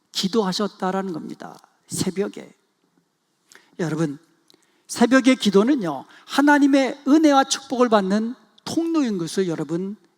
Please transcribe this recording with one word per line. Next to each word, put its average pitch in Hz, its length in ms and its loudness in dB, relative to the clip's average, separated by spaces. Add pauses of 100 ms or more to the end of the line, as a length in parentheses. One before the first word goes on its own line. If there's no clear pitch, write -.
(120)
기도하셨다라는 190 1000 -4
겁니다. - 440 -14 (300)
새벽에. 175 680 -8 (1300)
여러분, 151 400 -4 (680)
새벽의 254 480 2
기도는요, 196 680 0 (200)
하나님의 277 800 2
은혜와 285 380 4
축복을 247 440 -2
받는 214 460 0 (300)
통로인 311 520 -2
것을 170 300 -4
여러분 165 480 -6 (220)